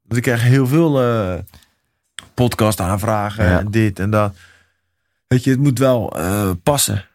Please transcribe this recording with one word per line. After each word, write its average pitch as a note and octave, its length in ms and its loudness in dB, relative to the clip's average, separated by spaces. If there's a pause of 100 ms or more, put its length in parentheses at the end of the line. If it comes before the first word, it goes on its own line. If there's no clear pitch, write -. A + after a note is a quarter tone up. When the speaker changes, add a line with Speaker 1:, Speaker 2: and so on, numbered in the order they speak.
Speaker 1:
Want A2+ 160 -8
ik B2 40 0
krijg A#2 200 0
heel B2+ 260 4
veel, D3 340 2
eh, A2+ 320 0 (1000)
podcastaanvragen G#2+ 1120 0
Speaker 2:
Ja. F2+ 140 4
Speaker 1:
en G#2 120 -4
dit G#2+ 280 0
en G2 100 -2
dat. G#2 260 0 (920)
Weet B2+ 160 2
je, C3+ 60 0
het C3 100 2
moet C#3 200 2
wel, B2+ 380 0
eh, F#2+ 320 -2 (140)
passen. B2 520 0